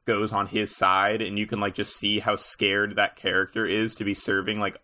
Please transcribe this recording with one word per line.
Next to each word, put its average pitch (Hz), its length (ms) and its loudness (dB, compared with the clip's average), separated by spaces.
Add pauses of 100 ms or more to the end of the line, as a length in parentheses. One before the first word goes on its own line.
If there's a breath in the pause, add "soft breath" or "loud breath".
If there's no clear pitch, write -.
goes 107 260 0
on 101 160 0
his 107 260 -2
side, 98 480 4
and 101 160 -4
you 107 80 0
can, 107 140 -4
like, 101 160 -2
just - 220 -4
see 104 220 0
how 104 180 0
scared 101 580 0
that 101 220 0
character 95 480 0
is 107 300 0
to 104 100 -6
be 101 80 0
serving, 101 480 -2
like, 98 220 -4